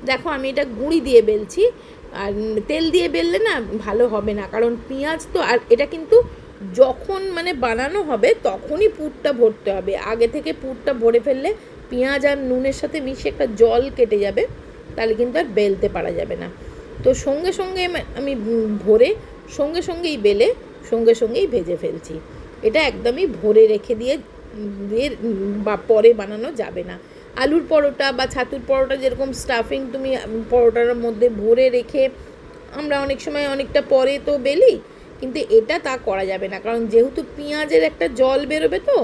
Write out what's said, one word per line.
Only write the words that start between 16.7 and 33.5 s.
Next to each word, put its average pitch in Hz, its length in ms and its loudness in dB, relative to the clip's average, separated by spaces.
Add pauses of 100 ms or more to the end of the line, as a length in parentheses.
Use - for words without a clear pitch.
তো 247 40 6 (180)
সঙ্গে 311 340 -2
সঙ্গে 370 300 -4
আমি, 330 100 -4 (200)
আমি, 277 120 -4 (180)
উম, 226 180 0 (160)
ভরে 220 260 6 (480)
সঙ্গে 311 300 -2
সঙ্গেই 330 380 -4
বেলে 208 220 4 (420)
সঙ্গে 226 240 4
সঙ্গেই 233 400 0
ভেজে 175 280 -2
ফেলছি। 165 320 -8 (520)
এটা 226 140 2 (100)
একদমই 240 360 -2 (120)
ভরে 214 240 6 (120)
রেখে 208 260 -2
দিয়ে, 254 160 0
উম, - 560 -14 (180)
দিয়ে, 226 180 0 (180)
উম, 202 260 -4 (140)
বা 208 80 0 (160)
পরে 220 200 10 (100)
বানানো 214 280 -8 (120)
যাবে 180 300 -8
না। 175 60 -12 (460)
আলুর 294 280 2
পরোটা 285 360 2 (120)
বা 262 80 0
ছাতুর 262 440 -6
পরোটা 269 260 2
যেরকম 269 360 -2
স্টাফিং 247 480 -4 (120)
তুমি, 269 240 -6
উম, 226 260 -6 (100)
পরোটার 240 380 4 (140)
মধ্যে 233 220 0 (160)
ভরে 233 240 4 (100)
রেখে 254 260 -2 (760)
আমরা 294 260 -4
অনেক 269 220 -4
সময় 294 280 -4